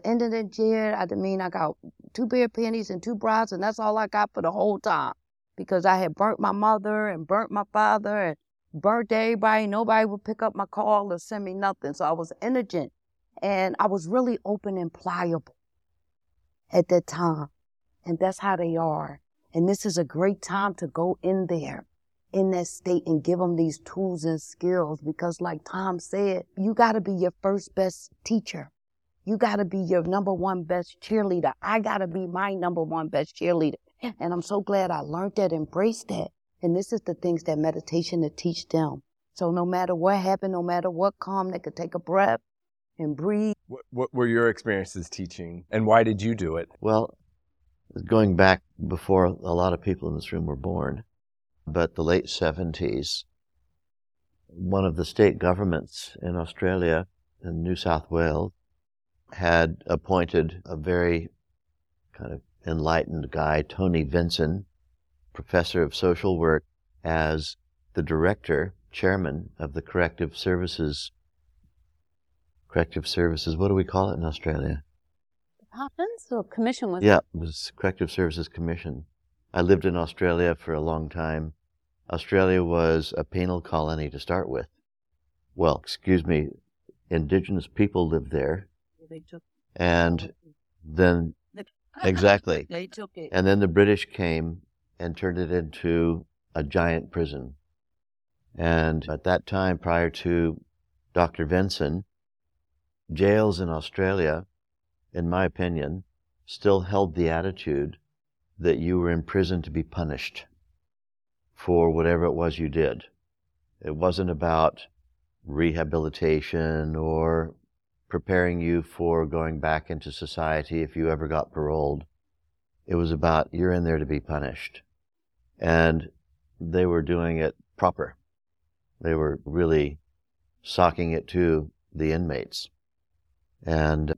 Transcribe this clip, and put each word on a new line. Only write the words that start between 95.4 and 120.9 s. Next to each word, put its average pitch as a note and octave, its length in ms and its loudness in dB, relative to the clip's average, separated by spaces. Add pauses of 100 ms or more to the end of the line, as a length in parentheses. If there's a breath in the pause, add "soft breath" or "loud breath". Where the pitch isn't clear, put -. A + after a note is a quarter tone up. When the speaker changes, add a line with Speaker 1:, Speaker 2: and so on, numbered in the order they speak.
Speaker 3:
into E2+ 760 0 (300)
a D#2+ 80 -2
giant E2 480 0
prison. C#2+ 440 -6 (1000)
And D#2+ 520 2
at D#2 160 -6
that F2+ 220 2
time, F#2+ 320 0
prior E2+ 320 0
to E2+ 500 0 (540)
Doctor E2+ 320 0
Vinson, F2+ 600 0 (1080)
jails G2+ 480 4
in F2+ 100 -2
Australia, E2+ 800 0 (640)
in E2+ 160 -2
my F2+ 160 2
opinion, F2 580 -4 (420)
still G2 360 2
held F#2+ 320 0
the E2+ 160 2
attitude D#2+ 680 -2 (600)
that E2 200 2
you F2+ 200 2
were F2 120 2
in E2+ 120 0
prison F#2 380 0
to D2+ 100 -10
be D#2 120 -4
punished - 640 -8 (1080)
for E2+ 360 4
whatever E2 360 2
it E2 80 2
was E2 260 -2
you D#2+ 100 -2
did. D2 360 0 (760)
It D2+ 140 -6
wasn't F2+ 340 0
about D#2+ 580 2 (580)
rehabilitation D#2 1500 0
or D#2+ 600 0 (520)
preparing F2+ 540 0
you E2 220 2
for E2 420 0
going D#2+ 340 -4
back D#2 300 -2
into D2+ 220 -8
society D#2 720 -4
if D#2 140 -6